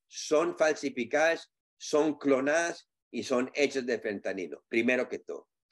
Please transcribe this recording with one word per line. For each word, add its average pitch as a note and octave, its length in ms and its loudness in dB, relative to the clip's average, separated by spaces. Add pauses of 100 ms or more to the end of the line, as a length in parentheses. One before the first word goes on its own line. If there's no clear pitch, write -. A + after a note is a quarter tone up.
son E3+ 500 0
falsificadas, D3+ 920 0 (260)
son D3+ 400 0
clonadas C#3+ 720 0 (200)
y A2+ 140 -6
son B2+ 300 0
hechas C#3 320 0
de A#2+ 140 -2
fentanilo, G2 680 -6
primero A#2+ 420 2
que F#2+ 100 -8
todo. - 280 -14 (240)